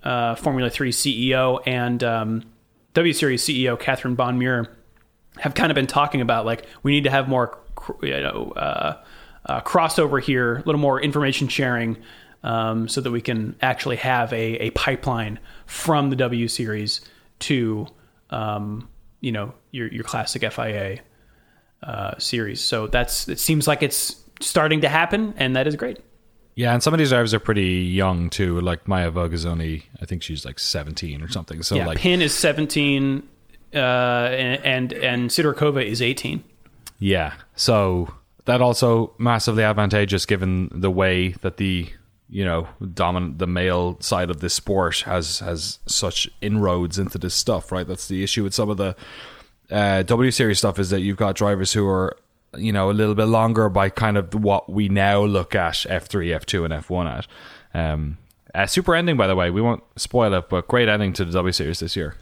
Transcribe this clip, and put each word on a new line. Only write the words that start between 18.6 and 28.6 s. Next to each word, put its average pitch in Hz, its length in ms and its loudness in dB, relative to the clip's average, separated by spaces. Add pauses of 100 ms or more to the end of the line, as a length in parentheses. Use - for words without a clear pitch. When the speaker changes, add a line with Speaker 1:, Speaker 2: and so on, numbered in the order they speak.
Speaker 1:
you 123 100 -4
know, 107 220 -6 (180)
your, 120 160 -6
your 113 160 -8
classic - 400 -6
F 107 160 -4
I 113 100 -2
A, 98 320 -6 (840)
uh, 101 360 -8
series. 113 420 -4
So 110 260 -2
that's, - 400 0
it - 120 -6
seems 156 280 2
like 147 160 0
it's - 320 -2 (240)
starting 156 420 2
to 147 80 4
happen, 170 480 2
and 131 180 2
that 135 120 2
is 151 80 -2
great. 233 240 -6 (560)
Speaker 2:
Yeah, 120 180 2
and 120 80 4
some 156 120 4
of 165 40 4
these 151 120 4
drivers 120 260 4
are 110 40 4
pretty 95 380 2
young 90 540 2
too. 87 300 0